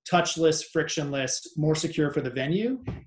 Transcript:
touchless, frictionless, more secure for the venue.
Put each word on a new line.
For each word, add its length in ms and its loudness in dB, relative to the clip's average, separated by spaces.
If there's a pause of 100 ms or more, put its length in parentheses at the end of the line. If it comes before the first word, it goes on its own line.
(100)
touchless, 520 4
frictionless, 960 -2
more 180 4
secure 380 0
for 80 0
the 100 -4
venue. 540 -2 (220)